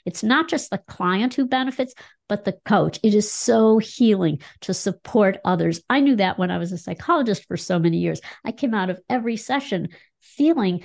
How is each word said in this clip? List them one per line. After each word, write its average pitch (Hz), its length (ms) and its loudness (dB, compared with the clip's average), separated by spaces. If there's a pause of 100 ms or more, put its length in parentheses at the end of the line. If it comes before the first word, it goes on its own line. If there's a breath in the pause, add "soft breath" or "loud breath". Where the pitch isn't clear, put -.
It's - 160 -10
not 277 260 0
just - 220 -4
the 196 80 -4
client 190 560 -2
who 269 120 -2
benefits, 262 460 -4 (340 loud breath)
but 208 200 -4
the - 180 -4
coach. 160 380 2
It 214 120 4
is 208 160 2
so 226 460 4
healing 208 640 2 (220 loud breath)
to 196 100 -6
support 196 720 0
others. 165 460 0
I 262 100 2
knew 277 160 4
that 190 220 0
when 180 120 0
I 180 60 -2
was 170 160 -4
a 175 60 -8
psychologist 226 680 -2
for 175 120 -6
so 180 200 -2
many 165 200 2
years. 170 220 -2 (260 loud breath)
I 240 60 -6
came 240 200 -2
out 190 160 -2
of 185 120 -6 (100)
every 233 260 -2
session 214 520 -4 (320 loud breath)
feeling, 254 640 0